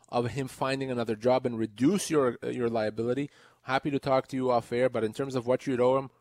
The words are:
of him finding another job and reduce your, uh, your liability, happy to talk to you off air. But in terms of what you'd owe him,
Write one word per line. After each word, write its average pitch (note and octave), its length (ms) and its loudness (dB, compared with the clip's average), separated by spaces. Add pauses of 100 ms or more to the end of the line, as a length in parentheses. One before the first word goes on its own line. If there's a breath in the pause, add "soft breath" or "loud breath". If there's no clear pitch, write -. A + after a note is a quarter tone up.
(100)
of A#2+ 220 -2
him C3 160 -6
finding C3+ 420 -2
another A#2 260 -2
job B2 300 2
and A#2+ 120 -4
reduce A2+ 520 0
your, C3+ 320 2
uh, B2 60 -4
your B2 200 -2
liability, A#2 600 -2 (320 soft breath)
happy C3+ 280 -2
to C#3 80 0
talk C3+ 300 0
to C3+ 80 -6
you C3 140 0
off A#2+ 220 0
air. B2 160 2
But A#2+ 160 -4
in A2 80 0
terms C3+ 220 -4
of A#2+ 120 -4
what B2+ 200 0
you'd B2+ 140 0
owe B2+ 160 4
him, C3+ 140 -4 (100)